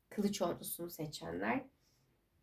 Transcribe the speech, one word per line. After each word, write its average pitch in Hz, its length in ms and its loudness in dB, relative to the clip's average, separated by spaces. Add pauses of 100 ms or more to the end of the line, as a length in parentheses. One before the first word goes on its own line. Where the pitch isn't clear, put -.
(100)
Kılıç 202 320 2
ordusunu 170 480 0
seçenler. 170 760 0 (800)